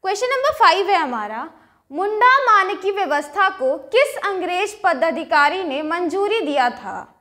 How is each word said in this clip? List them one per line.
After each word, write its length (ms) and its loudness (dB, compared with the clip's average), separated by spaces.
क्वेश्चन 260 -2
नंबर 280 0
फ़ाइव 320 4
है 80 4
हमारा, 520 -4
मुंडा 520 2
मानकी 480 2
व्यवस्था 580 0
को 260 -2
किस 360 2
अंग्रेज 560 -2
पदाधिकारी 800 2
ने 200 -4
मंजूरी 580 -2
दिया 300 0
था? 500 -12